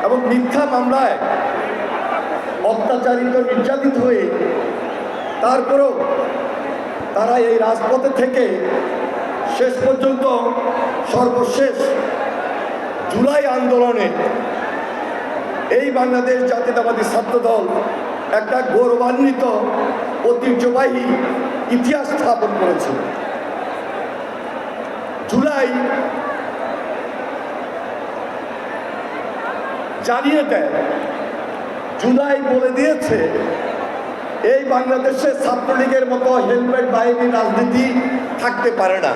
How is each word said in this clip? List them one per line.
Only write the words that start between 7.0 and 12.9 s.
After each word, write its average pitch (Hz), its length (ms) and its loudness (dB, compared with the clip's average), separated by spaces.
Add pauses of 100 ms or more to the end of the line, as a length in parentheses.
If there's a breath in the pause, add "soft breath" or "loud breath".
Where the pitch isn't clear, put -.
তারা 226 200 4 (140)
এই 226 160 4
রাজপথে 240 460 2 (100)
থেকে 254 220 2 (1120)
শেষ 247 160 2 (120)
পর্যন্ত 269 400 2 (880)
সর্বশেষ 240 640 2 (1300)